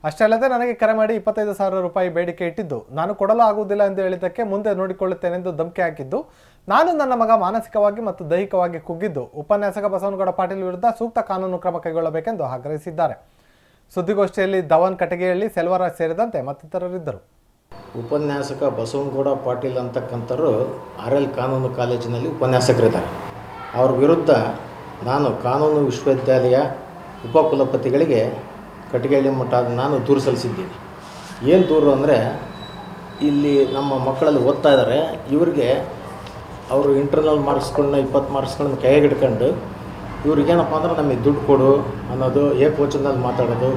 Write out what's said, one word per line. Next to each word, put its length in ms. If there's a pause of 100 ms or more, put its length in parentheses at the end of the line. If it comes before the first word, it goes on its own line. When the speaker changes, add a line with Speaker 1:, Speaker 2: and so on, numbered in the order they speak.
Speaker 1:
ಅಷ್ಟೇ 200
ಅಲ್ಲದೆ, 280
ನನಗೆ 220
ಕರೆ 200
ಮಾಡಿ 200
ಇಪ್ಪತ್ತೈದು 400
ಸಾವಿರ 260
ರೂಪಾಯಿ 300
ಬೇಡಿಕೆ 380
ಇಟ್ಟಿದ್ದು, 440
ನಾನು 240
ಕೊಡಲು 240
ಆಗುವುದಿಲ್ಲ 440
ಎಂದು 180
ಹೇಳಿದ್ದಕ್ಕೆ, 420
"ಮುಂದೆ 320
ನೋಡಿಕೊಳ್ಳುತ್ತೇನೆಂದು" 760
ಧಮಕಿ 300
ಹಾಕಿದ್ದು, 480 (380)
ನಾನು 300
ನನ್ನ 160
ಮಗ 220
ಮಾನಸಿಕವಾಗಿ 680
ಮತ್ತು 280
ದೈಹಿಕವಾಗಿ 500
ಕುಗ್ಗಿದ್ದು, 420
ಉಪನ್ಯಾಸಕ 640
ಬಸವನಗೌಡ 440
ಪಾಟೀಲ್ 340
ವಿರುದ್ಧ 220 (120)
ಸೂಕ್ತ 220
ಕಾನೂನು 380
ಕ್ರಮ 200
ಕೈಗೊಳ್ಳಬೇಕೆಂದು 680
ಆಗ್ರಹಿಸಿದ್ದಾರೆ. 840 (680)
ಸುದ್ದಿಗೋಷ್ಠಿಯಲ್ಲಿ 760
ಧವನ್ 300
ಕಟಗಿಹಳ್ಳಿ, 520
ಸೆಲ್ವರಾಜ್ 480
ಸೇರಿದಂತೆ 440
ಮತ್ತಿತರರಿದ್ದರು. 760 (840)
Speaker 2:
ಉಪನ್ಯಾಸಕ 640
ಬಸವನಗೌಡ 640
ಪಾಟೀಲ್ 500
ಅಂತಕ್ಕಂಥವ್ರು 1040 (240)
ಆರ್ 80
ಎಲ್ 160
ಕಾನೂನು 400
ಕಾಲೇಜಿನಲ್ಲಿ 600
ಉಪನ್ಯಾಸಕರಿದ್ದಾರೆ. 760 (760)
ಅವ್ರ 120
ವಿರುದ್ಧ 380 (720)
ನಾನು 400
ಕಾನೂನು 360
ವಿಶ್ವವಿದ್ಯಾಲಯ 760 (680)
ಉಪಕುಲಪತಿಗಳಿಗೆ 1300 (400)
ಕಟಗಿಹಳ್ಳಿ 380
ಮಠ 240
ನಾನು 540
ದೂರು 120
ಸಲ್ಲಿಸಿದ್ದೀನಿ. 540 (800)
ಏನು 180
ದೂರು 220
ಅಂದರೆ, 500 (800)
ಇಲ್ಲಿ 520
ನಮ್ಮ 240
ಮಕ್ಕಳಲ್ಲಿ 460
ಓದ್ತಾ 260
ಇದ್ದಾರೆ, 500 (120)
ಇವ್ರಿಗೆ 560 (840)
ಅವರು 220
ಇಂಟರ್ನಲ್ 460
ಮಾರ್ಕ್ಸ್‌ಗಳನ್ನ, 560
ಇಪ್ಪತ್ತು 380
ಮಾರ್ಕ್ಸ್‌ಗಳನ್ನ 420
ಕೈಯಾಗೆ 260
ಹಿಡ್ಕೊಂಡು, 460 (800)
ಇವ್ರಿಗೇನಪ್ಪ 500
ಅಂದ್ರೆ, 260
"ನಮಗೆ 220
ದುಡ್ಡು 240
ಕೊಡು" 280 (360)
ಅನ್ನೋದು, 420
ಏಕವಚನದಲ್ಲಿ 680
ಮಾತಾಡೋದು 580